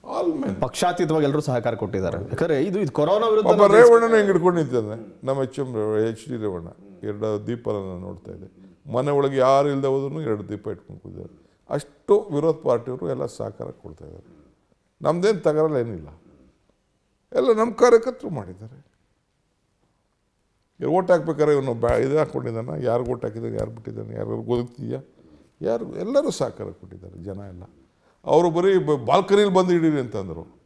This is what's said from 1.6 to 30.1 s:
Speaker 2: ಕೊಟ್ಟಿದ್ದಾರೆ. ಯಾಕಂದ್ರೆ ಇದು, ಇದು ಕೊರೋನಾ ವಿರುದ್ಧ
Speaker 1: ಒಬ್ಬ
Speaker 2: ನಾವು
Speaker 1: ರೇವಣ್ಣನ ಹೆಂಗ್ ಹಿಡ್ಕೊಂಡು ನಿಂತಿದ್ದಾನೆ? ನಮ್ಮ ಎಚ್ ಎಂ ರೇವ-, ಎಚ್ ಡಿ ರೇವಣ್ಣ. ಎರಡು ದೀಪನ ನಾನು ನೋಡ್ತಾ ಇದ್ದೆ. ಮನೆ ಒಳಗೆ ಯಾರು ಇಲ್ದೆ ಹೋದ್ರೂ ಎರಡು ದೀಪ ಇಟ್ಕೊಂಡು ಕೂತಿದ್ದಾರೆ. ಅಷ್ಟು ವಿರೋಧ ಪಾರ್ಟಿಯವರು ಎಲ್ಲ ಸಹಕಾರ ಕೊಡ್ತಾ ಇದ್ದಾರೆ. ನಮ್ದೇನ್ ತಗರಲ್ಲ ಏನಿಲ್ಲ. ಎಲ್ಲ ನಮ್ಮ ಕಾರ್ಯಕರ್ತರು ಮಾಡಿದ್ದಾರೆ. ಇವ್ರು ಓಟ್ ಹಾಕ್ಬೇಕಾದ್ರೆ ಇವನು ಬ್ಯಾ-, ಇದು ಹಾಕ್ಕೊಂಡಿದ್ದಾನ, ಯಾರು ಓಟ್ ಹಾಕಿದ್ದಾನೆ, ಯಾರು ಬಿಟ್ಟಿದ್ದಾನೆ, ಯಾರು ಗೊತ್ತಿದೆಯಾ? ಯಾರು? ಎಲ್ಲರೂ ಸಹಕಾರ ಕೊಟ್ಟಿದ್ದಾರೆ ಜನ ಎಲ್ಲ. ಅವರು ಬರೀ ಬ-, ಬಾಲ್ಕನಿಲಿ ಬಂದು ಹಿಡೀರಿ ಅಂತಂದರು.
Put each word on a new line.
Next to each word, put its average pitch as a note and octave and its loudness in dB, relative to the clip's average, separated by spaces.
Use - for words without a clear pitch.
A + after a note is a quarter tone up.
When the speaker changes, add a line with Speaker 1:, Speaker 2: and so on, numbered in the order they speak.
Speaker 2:
ಕೊಟ್ಟಿದ್ದಾರೆ. F#2 -4
ಯಾಕಂದ್ರೆ C#3 -2
ಇದು, G3 -2
ಇದು E3+ -2
ಕೊರೋನಾ G3 0
ವಿರುದ್ಧ G#3+ 2
Speaker 1:
ಒಬ್ಬ G#3 8
Speaker 2:
ನಾವು G3+ 8
Speaker 1:
ರೇವಣ್ಣನ A#3 10
ಹೆಂಗ್ G3+ 4
ಹಿಡ್ಕೊಂಡು F3 4
ನಿಂತಿದ್ದಾನೆ? A2+ -4
ನಮ್ಮ C3+ 0
ಎಚ್ C3 -8
ಎಂ B2+ -6
ರೇವ-, G#2+ 0
ಎಚ್ A2+ -12
ಡಿ B2 -8
ರೇವಣ್ಣ. F#2 -6
ಎರಡು G#2+ -4
ದೀಪನ A#2 -6
ನಾನು F#2+ -6
ನೋಡ್ತಾ F#2 -14
ಇದ್ದೆ. - -20
ಮನೆ C3+ -2
ಒಳಗೆ C#3 0
ಯಾರು C#3 4
ಇಲ್ದೆ C#3 -2
ಹೋದ್ರೂ C#3 -4
ಎರಡು G#2+ -6
ದೀಪ G#2 -10
ಇಟ್ಕೊಂಡು F#2+ -14
ಕೂತಿದ್ದಾರೆ. F#2 -18
ಅಷ್ಟು - -2
ವಿರೋಧ D#3 0
ಪಾರ್ಟಿಯವರು B2+ -2
ಎಲ್ಲ C3+ -4
ಸಹಕಾರ A2 -10
ಕೊಡ್ತಾ D#2 -18
ಇದ್ದಾರೆ. - -20
ನಮ್ದೇನ್ F3 0
ತಗರಲ್ಲ D#3 2
ಏನಿಲ್ಲ. A2 -4
ಎಲ್ಲ B3+ 4
ನಮ್ಮ A3 0
ಕಾರ್ಯಕರ್ತರು A#3+ 4
ಮಾಡಿದ್ದಾರೆ. A2 -12
ಇವ್ರು C#3 -2
ಓಟ್ F#3 2
ಹಾಕ್ಬೇಕಾದ್ರೆ D3+ 2
ಇವನು C3+ 0
ಬ್ಯಾ-, A#2 0
ಇದು C3+ 0
ಹಾಕ್ಕೊಂಡಿದ್ದಾನ, B2 -4
ಯಾರು A#2+ 0
ಓಟ್ A#2+ -6
ಹಾಕಿದ್ದಾನೆ, A2+ -8
ಯಾರು G#2+ -4
ಬಿಟ್ಟಿದ್ದಾನೆ, A2 -14
ಯಾರು A2 -6
ಗೊತ್ತಿದೆಯಾ? A#2+ -6
ಯಾರು? A#3 -4
ಎಲ್ಲರೂ C4+ -2
ಸಹಕಾರ G#2+ -8
ಕೊಟ್ಟಿದ್ದಾರೆ F#2 -18
ಜನ F#2+ -12
ಎಲ್ಲ. F#2 -18
ಅವರು E3 4
ಬರೀ F3+ 2
ಬ-, D3 0
ಬಾಲ್ಕನಿಲಿ G3 2
ಬಂದು F#3 2
ಹಿಡೀರಿ D#3+ 2
ಅಂತಂದರು. F#2+ -10